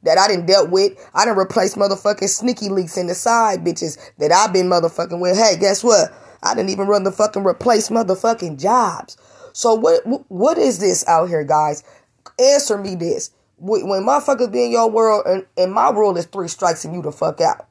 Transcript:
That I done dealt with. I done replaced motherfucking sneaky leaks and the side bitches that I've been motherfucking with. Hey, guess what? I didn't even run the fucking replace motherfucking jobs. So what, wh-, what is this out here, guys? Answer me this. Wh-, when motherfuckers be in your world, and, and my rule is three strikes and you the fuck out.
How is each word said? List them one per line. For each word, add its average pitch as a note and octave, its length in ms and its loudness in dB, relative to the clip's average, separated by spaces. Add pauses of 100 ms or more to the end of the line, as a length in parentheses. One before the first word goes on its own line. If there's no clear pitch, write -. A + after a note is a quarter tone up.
That E3 140 4
I F#3+ 100 4
done F3+ 180 -2
dealt F#3+ 240 4
with. F#3+ 220 2 (220)
I F#3+ 100 2
done A3 140 2
replaced F#3+ 400 0
motherfucking G3+ 500 -2
sneaky A3 400 -4
leaks F#3 300 -4
and F3+ 100 -4
the F3 80 -6
side A3+ 480 0
bitches E3 340 -4 (200)
that D3+ 160 2
I've G3 180 4
been F#3 160 2
motherfucking F3 540 -2
with. F3+ 160 0
Hey, G#3+ 200 4
guess G3 280 0
what? G#3+ 280 2 (300)
I - 120 0
didn't F#3+ 160 -4
even G3 160 -4
run G3+ 180 2
the G3 80 0
fucking G#3 320 -2
replace G#3+ 420 0
motherfucking F#3 720 -2
jobs. G#3+ 560 -2 (380)
So A3+ 220 2
what, E3+ 280 2
wh-, B3+ 260 -6
what A#3 280 0
is A#3+ 220 0
this F#3 280 0
out E3+ 220 2
here, D#3 160 -2
guys? D3+ 380 0 (540)
Answer C4+ 400 2
me G3 180 -8
this. E3+ 360 -6 (240)
Wh-, F#3+ 320 -4
when G3 160 -2
motherfuckers B3+ 480 0
be B3 140 0
in A#3 60 -4
your A3+ 180 2
world, A3 360 2
and, F#3+ 200 -2 (120)
and F#3 140 0
my A#3 180 2
rule G#3 280 2
is E3+ 80 -6
three F3+ 240 -8
strikes E3+ 340 -4
and D#3+ 100 -10
you F3 80 -8
the D3 120 -8
fuck E3 260 -4
out. D3+ 320 -2